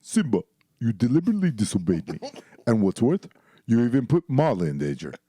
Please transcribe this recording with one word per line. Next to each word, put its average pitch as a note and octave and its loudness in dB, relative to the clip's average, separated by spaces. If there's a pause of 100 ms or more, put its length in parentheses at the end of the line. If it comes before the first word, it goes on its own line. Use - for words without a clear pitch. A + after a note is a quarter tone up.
Simba, C#3 0 (400)
you A#2 -2
deliberately E3 2
disobeyed F#2+ -2
me. - -10 (480)
And A2+ 2
what's F#2+ 0
worth, D3 0 (380)
you A#2 2
even B2 0
put E3 0
Marley C3 2
in C#2+ -4
danger. C#2+ -6 (160)